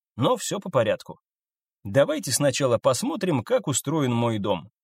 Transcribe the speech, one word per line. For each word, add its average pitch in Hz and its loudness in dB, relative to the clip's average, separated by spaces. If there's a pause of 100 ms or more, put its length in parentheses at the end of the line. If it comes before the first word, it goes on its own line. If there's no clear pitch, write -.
(160)
но 139 2
все - -6
по 196 -12
порядку. 107 0 (640)
Давайте 151 0
сначала 127 2
посмотрим, 180 0
как 233 0
устроен 139 0
мой 117 0
дом. 98 -2 (140)